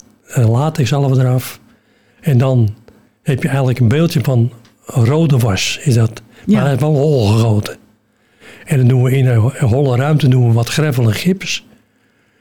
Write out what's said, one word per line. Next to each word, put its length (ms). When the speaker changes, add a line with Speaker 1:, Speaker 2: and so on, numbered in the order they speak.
Speaker 1:
eh, 220
latex 420
halen 240
we 60
eraf. 380
En 160
dan 320
heb 180
je 60
eigenlijk 320
een 80
beeldje 360
van 280
rode 520
was, 460
is 100
dat. 280
Speaker 2:
Ja. 100
Speaker 1:
Maar 100
hij 80
is 60
wel 160
hol 320
gegoten. 480
En 120
dan 100
doen 160
we 140
in 100
een 100
ho-, 200
een 100
holle 300
ruimte 300
doen 200
we 60
wat 160
gravel 380
en 60
gips. 520